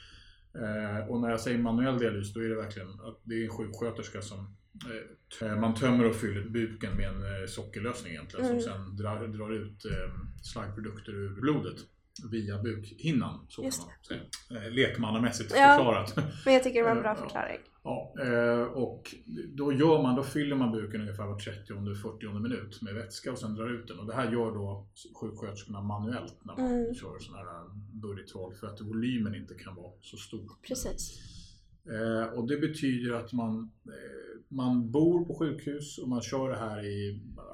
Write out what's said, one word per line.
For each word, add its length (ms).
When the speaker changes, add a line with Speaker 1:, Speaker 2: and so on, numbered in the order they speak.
Speaker 1:
Eh, 560
och 100
när 100
jag 100
säger 180
manuell 400
dialys, 360
då 60
är 80
det 80
verkligen 320
att 340
det 120
är 100
en 60
sjuksköterska 720
som, 160
eh, 1000
t-, 200
man 140
tömmer 300
och 120
fyller 320
buken 480
med 120
en, 140
eh, 260
sockerlösning 640
egentligen, 340
Speaker 2:
Mm. 140
Speaker 1:
som 120
sen 240
drar, 320
drar 240
ut, 320
eh, 300
slaggprodukter 680
ur 280
blodet 360
via 320
bukhinnan, 840
så 140
kan 20
Speaker 2:
Just 160
Speaker 1:
man 100
Speaker 2:
det. 60
Speaker 1:
säga. 120
Eh, 60
lekmannamässigt 840
Speaker 2:
Ja, 200
Speaker 1:
förklarat. 400
Speaker 2:
men 100
jag 80
tycker 160
det 60
var 120
en 60
bra 100
Speaker 1:
Eh, 60
ja. 40
Speaker 2:
förklaring. 360
Speaker 1:
Ja, 400
eh, 400
och 520
då 180
gör 300
man, 140
då 60
fyller 340
man 160
buken 280
ungefär 260
var 120
trettionde, 580
fyrtionde 520
minut 340
med 120
vätska 380
och 60
sen 160
drar 140
ut 200
den. 100
Och 80
det 80
här 180
gör 220
då 320
sjuksköterskorna 640
manuellt 520
när 120
man 160
Speaker 2:
Mm. 220
Speaker 1:
kör 240
sån 160
här 120
Buritrol, 540
för 120
att 140
volymen 540
inte 200
kan 200
vara 260
så 160
stor. 340
Speaker 2:
Precis. 500
Speaker 1:
Eh, 540
och 100
det 80
betyder 580
att 180
man, 380
eh, 600
man 420
bor 340
på 140
sjukhus 600
och 100
man 140
kör 280
det 60
här 280
i 380